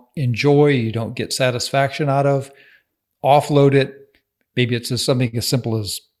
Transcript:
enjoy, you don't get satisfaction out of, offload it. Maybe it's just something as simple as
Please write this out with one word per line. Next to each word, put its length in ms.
enjoy, 540
you 240
don't 240
get 160
satisfaction 760
out 180
of, 240
offload 500
it. 180
Maybe 220
it's 140
just 140
something 320
as 120
simple 280
as 240